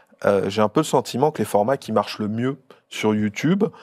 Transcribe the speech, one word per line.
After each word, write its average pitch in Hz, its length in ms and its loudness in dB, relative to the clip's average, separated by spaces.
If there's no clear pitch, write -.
euh, 98 240 2
j'ai 107 120 -2
un 107 80 4
peu 156 120 2
le 156 40 -6
sentiment 143 460 0
que - 60 -8
les 147 80 -2
formats 131 320 0
qui - 160 -8
marchent - 260 -2
le 107 80 -4
mieux 123 300 -4
sur 107 260 0
YouTube, 139 480 0